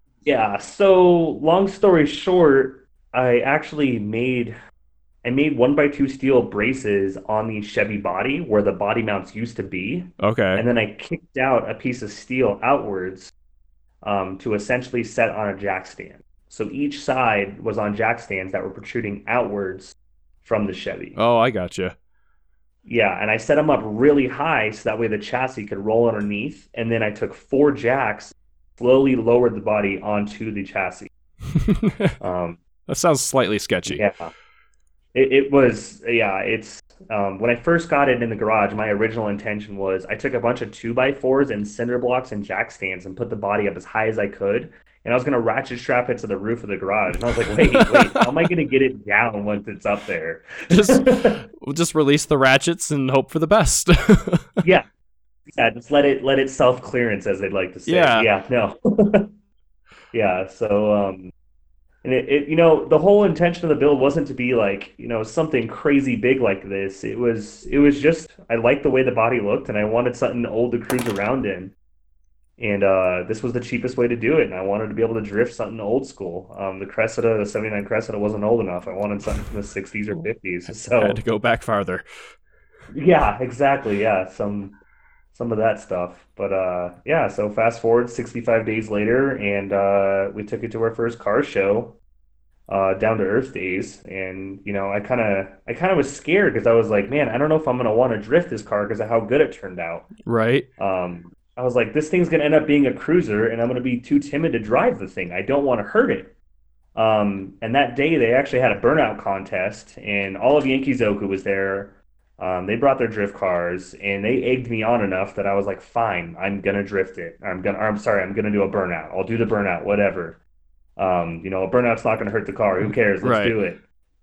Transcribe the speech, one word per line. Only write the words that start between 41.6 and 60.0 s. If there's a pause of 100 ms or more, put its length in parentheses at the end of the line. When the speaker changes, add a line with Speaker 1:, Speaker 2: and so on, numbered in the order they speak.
Speaker 1:
cinder
blocks
and
jack
stands
and
put
the
body
up
as
high
as
I
could, (320)
and
I
was
gonna
ratchet
strap
it
to
the
roof
of
the
garage.
And
I
was
like,
"Wait,
wait,
how
am
I
gonna
get
it
down
once
it's
up
there?" (140)
<laughs>
Speaker 2:
Just, (580)
we'll
just
release
the
ratchets
and
hope
for
the
best. (380)
<laughs>
Speaker 1:
Yeah. (720)
Yeah,
just
let
it,
let
it
self-clearance,
as
they'd
like
to
say.
Speaker 2:
Yeah.
Speaker 1:
Yeah,
no.
<laughs> (800)